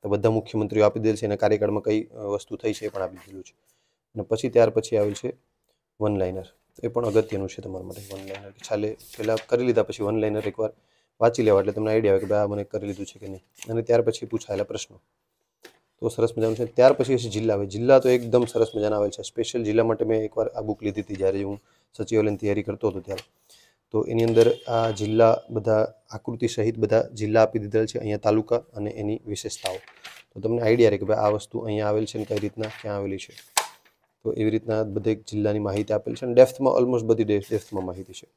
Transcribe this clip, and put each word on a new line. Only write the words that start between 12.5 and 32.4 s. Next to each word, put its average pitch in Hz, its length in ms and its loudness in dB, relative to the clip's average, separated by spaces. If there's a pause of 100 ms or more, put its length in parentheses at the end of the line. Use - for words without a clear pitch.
કરી 101 220 -8
લીધું 98 200 -8
છે - 120 -20
કે 101 80 -16
નહીં. 95 160 -14 (260)
અને 113 140 -2
ત્યાર 120 200 4
પછી 120 240 0
પૂછાયેલા 104 380 -4
પ્રશ્નો - 360 -10 (1000)
તો 117 80 -2
સરસ 113 300 -2
મજાનું 113 180 0
છે. 120 80 -2
ત્યાર 123 280 6
પછી 131 240 2
છે 117 120 -2
જિલ્લા. 107 260 0
હવે 101 120 -2
જિલ્લા 117 320 4
તો 127 100 4
એકદમ 120 360 4
સરસ 113 320 0
મજાના 107 200 0
આવેલ 104 140 0
છે. - 120 -14
સ્પેશિયલ 117 420 -6
જિલ્લા 110 200 2
માટે 113 200 0
મેં 110 180 0
એકવાર 110 260 -2
આ - 120 -8
બુક 107 220 -6
લીધી 104 180 -4
હતી 101 160 -8
જ્યારે 98 260 0
હું 101 200 -8 (340)
સચિવાલયની 107 400 0
તૈયારી 101 260 -2
કરતો 101 280 -2
હતો 92 100 -8
ત્યારે. 92 220 -10 (680)
તો 107 140 0
એની 113 200 2
અંદર 117 300 6 (140)
આ 113 220 0
જિલ્લા 110 500 4 (100)
બધા 110 440 0 (160)
આકૃતિ 117 380 -6
સહિત 113 300 -2
બધા 110 340 2
જિલ્લા 110 300 2
આપી 110 160 2
દીધેલ 110 280 0
છે, 117 120 -6
અહીંયા 104 200 -4
તાલુકા 110 380 2
અને 104 340 -6
એની 107 360 -6
વિશેષતાઓ. 101 480 -8 (600)
તો 98 60 -14
તમને 113 220 -2
આઈડિયા 113 280 6
રહે 101 80 -2
કે 104 60 -4
ભાઈ 101 140 0
આ 107 100 2
વસ્તુ 107 300 -4
અહીંયા 107 300 -4
આવેલ 107 180 0
છે - 120 -10
ને 107 60 -6
કઈ 104 140 -4
રીતના 107 320 -6 (120)